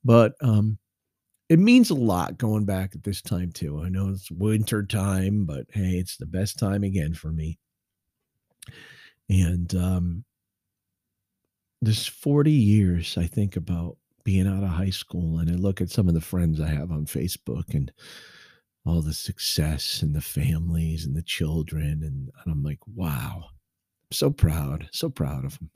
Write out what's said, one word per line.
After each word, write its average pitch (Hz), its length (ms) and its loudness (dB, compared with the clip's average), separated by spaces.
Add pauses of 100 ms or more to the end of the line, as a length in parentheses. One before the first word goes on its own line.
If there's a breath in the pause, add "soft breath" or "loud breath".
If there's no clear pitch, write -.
But, 117 380 8
um, 107 380 2 (720)
it 165 80 8
means 233 320 8
a 170 40 2
lot 95 440 0
going 107 260 0
back 95 300 -2
at - 80 -14
this 101 180 -4
time 90 320 -4
too. 76 300 -6
I 90 80 -4
know 95 180 -2
it's 95 220 -6
winter 107 520 0
time, 98 640 0
but 73 260 -6
hey, 92 280 -2
it's 90 180 -6
the - 100 -12
best 92 320 -4
time 101 240 -2
again 92 300 -2
for 80 180 -8
me. 80 280 -6 (1700 loud breath)
And, 90 460 2
um, 90 500 -2 (1600)
this 107 240 2
forty 147 460 2
years, 101 680 4
I 87 80 0
think 101 300 -2
about 85 420 -6 (260)
being 95 220 2
out 98 160 0
of 95 80 -2
high 92 200 0
school, 82 480 -4
and 82 120 0
I 87 40 0
look 95 280 0
at 87 80 -4
some 92 180 2
of 85 60 4
the 82 80 2
friends 82 400 0
I 78 60 -2
have 76 220 -4
on 76 140 -4
Facebook - 680 -6
and 69 180 -2 (920 loud breath)
all 82 160 0
the 78 140 -4
success - 880 -4
and 76 100 0
the 73 80 -2
families 80 840 -2
and 69 100 -4
the 82 80 -4
children, 76 800 -4
and, 67 280 -8 (140)
and 82 80 -4
I'm 71 100 -2
like, 71 240 -6
"Wow." 82 600 -8
I'm - 680 -20
so - 180 2
proud, 76 640 0
so - 160 -4
proud 67 360 -4
of - 180 -8
'em. 78 140 -16